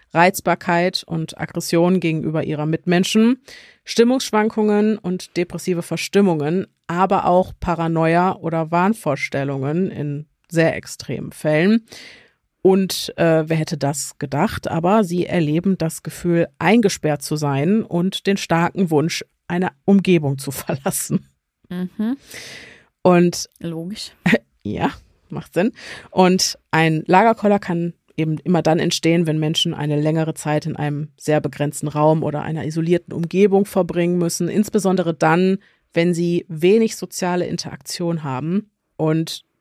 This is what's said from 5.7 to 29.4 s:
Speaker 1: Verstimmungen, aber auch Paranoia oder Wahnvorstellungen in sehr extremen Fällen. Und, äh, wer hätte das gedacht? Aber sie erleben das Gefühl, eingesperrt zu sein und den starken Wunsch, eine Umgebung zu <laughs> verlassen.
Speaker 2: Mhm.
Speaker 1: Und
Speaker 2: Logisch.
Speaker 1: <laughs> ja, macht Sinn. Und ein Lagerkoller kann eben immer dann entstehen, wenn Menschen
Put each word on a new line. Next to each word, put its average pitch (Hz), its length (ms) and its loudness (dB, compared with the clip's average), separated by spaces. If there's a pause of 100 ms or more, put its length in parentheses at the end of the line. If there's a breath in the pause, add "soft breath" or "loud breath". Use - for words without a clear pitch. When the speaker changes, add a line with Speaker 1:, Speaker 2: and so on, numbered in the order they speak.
Speaker 1:
Verstimmungen, 170 840 0 (200)
aber 185 380 0
auch 180 340 2
Paranoia 165 760 0
oder 160 360 -4
Wahnvorstellungen 147 1160 -2
in 147 360 -8 (240)
sehr 165 260 2
extremen - 560 -10
Fällen. 175 540 2 (760 loud breath)
Und, 190 560 2
äh, 160 300 2
wer 160 100 0
hätte 156 200 -4
das 143 420 -6
gedacht? 143 480 -2
Aber 185 360 2
sie 175 220 -2
erleben 170 520 0
das - 260 -6
Gefühl, 170 440 0 (120)
eingesperrt 180 600 2
zu - 160 -6
sein 151 460 0
und 180 440 -4
den 196 100 2
starken 170 520 0
Wunsch, 160 340 0 (240)
eine 180 240 -2 (140)
Umgebung 170 520 4
zu 139 140 -10
<laughs> - 0 -
verlassen. - 760 -4 (420)
Speaker 2:
Mhm. 208 480 -6 (840 loud breath)
Speaker 1:
Und 175 480 4 (100)
Speaker 2:
Logisch. 170 520 -12 (140)
Speaker 1:
<laughs> - 380 -2
ja, 101 280 -4 (380)
macht - 240 -12
Sinn. 196 180 0 (400 loud breath)
Und 185 460 2 (140)
ein 160 340 2
Lagerkoller 202 540 4
kann 170 340 -4 (220)
eben 156 240 -2
immer 175 220 2
dann 165 180 2
entstehen, 170 460 2
wenn 156 140 0
Menschen 160 340 -2